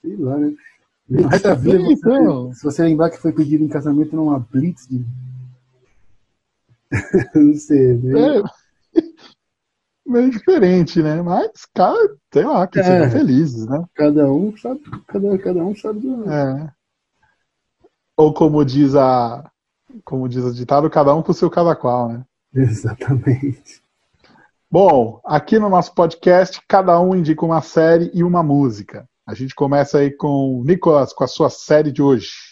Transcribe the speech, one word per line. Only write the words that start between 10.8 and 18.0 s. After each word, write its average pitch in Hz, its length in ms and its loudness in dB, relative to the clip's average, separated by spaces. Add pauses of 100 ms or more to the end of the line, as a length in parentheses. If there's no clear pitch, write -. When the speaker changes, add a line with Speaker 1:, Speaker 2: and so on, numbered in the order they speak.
Speaker 2:
né? 156 200 -2
Mas, 208 300 -4 (220)
cara, 349 420 0 (180)
sei 151 100 2
lá, 254 240 0
que 196 120 -4
Speaker 1:
É. 190 40 0
Speaker 2:
sejam 175 280 2
felizes, 131 560 0
né? 147 160 -6 (100)
Speaker 1:
Cada 147 380 2
um 202 260 -2
sabe, 254 240 -10 (260)
cada, 196 300 -4
cada 180 260 -4
um 202 120 -6
sabe 214 240 -8
do 240 300 -8
Speaker 2:
É. 143 420 -4 (1500)